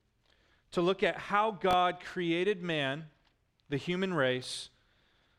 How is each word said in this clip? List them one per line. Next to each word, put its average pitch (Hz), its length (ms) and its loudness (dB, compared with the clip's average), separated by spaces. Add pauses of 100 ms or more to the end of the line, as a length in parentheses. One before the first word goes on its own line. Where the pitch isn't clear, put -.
(720)
to 180 100 0
look 185 220 2
at 170 140 2
how 214 340 0
God 180 480 2
created 180 640 -2
man, 151 440 -2 (600)
the 143 80 -4
human 180 380 -2
race, 127 560 -2 (680)